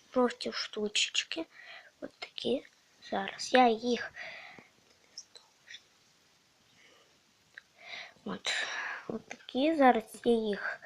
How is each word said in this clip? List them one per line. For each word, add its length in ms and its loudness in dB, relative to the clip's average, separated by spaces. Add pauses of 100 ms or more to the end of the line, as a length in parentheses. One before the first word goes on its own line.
(100)
просто 420 0
штучечки. 960 -2 (540)
От 180 -10
такі. 440 -4 (480)
Зараз 440 -4
я 140 10
їх. 440 0 (4000)
От. 280 -6 (560)
От 200 -8
такі. 480 0
Зараз 280 6 (200)
я 80 6
їх 540 0